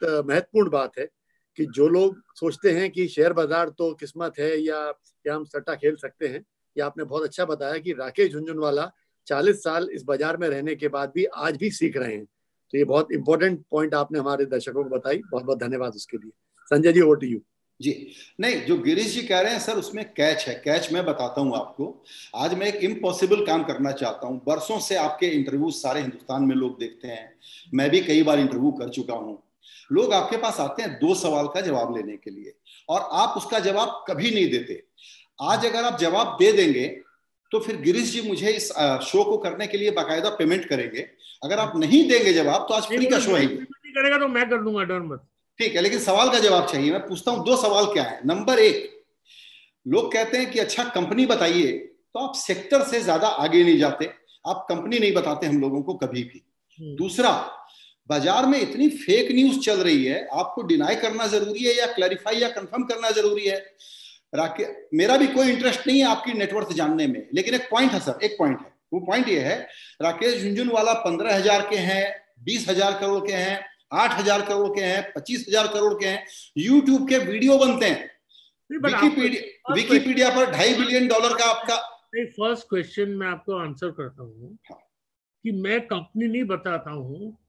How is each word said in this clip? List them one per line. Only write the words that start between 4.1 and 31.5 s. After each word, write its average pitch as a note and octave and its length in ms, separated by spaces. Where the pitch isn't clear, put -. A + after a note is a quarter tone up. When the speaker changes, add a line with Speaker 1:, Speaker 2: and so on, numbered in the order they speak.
Speaker 1:
है D#3 180
या, D#3 360
या D3 80
हम D3+ 100
सट्टा D3 300
खेल D3 220
सकते C#3+ 320
हैं, C#3 120
ये D3 40
आपने D3 240
बहुत C#3+ 180
अच्छा D#3 220
बताया D3+ 340
कि E3 140
राकेश C3+ 400
झुनझुनवाला D#3 600
चालीस D#3+ 300
साल E3+ 360
इस D3 100
बाजार C#3+ 340
में E3+ 120
रहने D3 260
के D3 140
बाद C#3 260
भी F3+ 100
आज D3+ 320
भी G3 140
सीख D#3+ 260
रहे B2 180
हैं। G#2 100
तो C#3 80
ये C#3+ 60
बहुत D3 280
important D#3+ 580
point D#3 240
आपने D3 240
हमारे C#3 260
दर्शकों C3 400
को C3 60
बताई, C3 280
बहुत B2+ 260
बहुत C3 140
धन्यवाद B2 360
उसके G#2 220
लिए। A2 140
संजय D#3+ 260
जी, E3+ 80
over D3+ 160
to C#3 120
you। A2+ 120
Speaker 2:
जी, - 320
नहीं, G#3+ 200
जो D#3 180
गिरीश F3 360
जी A#3+ 80
कह F#3+ 180
रहे G#3+ 120
हैं A3+ 80
सर, A3 160
उसमें G#3 360
catch D3+ 360
है। A#2+ 60
Catch D#3 380
मैं F3 140
बताता C3 340
हूँ C3 160
आपको। - 480
आज D3+ 200
मैं F#3+ 120
एक G3+ 100
इम्पॉसिबल F#3+ 680
काम D#3+ 180
करना C#3 280
चाहता B2 340
हूँ। B2+ 200
बरसों D#3+ 340
से - 160
आपके D#3 300
इंटरव्यू C#3+ 440
सारे D3 300
हिंदुस्तान C3+ 420
में C3 140
लोग B2+ 240
देखते A#2 280
हैं, A2+ 280
मैं C#3 160
भी F#3 100
कई D#3+ 220
बार D3+ 160
इंटरव्यू C3+ 340
कर B2 160
चुका A#2+ 260
हूँ। G#2+ 280
लोग G#3 200
आपके G3+ 240
पास A3 240
आते C#3 220
हैं F3 120
दो E3 200
सवाल D3+ 320
का D#3+ 140